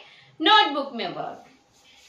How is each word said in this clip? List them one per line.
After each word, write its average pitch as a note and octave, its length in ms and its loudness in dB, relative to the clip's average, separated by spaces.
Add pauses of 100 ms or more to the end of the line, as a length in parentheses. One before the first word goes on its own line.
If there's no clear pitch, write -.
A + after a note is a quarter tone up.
(400)
नोटबुक D#4+ 540 2
में G#3 120 -6
वर्क। - 380 -10 (640)